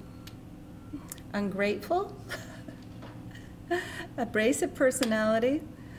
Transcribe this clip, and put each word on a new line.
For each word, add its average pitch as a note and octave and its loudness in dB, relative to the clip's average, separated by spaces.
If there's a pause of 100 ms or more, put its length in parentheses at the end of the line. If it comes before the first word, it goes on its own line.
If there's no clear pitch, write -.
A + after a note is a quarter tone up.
(1300)
ungrateful, G3+ 2 (1600)
<laughs> - -2
abrasive A#3+ 4
personality. A#3 4 (360)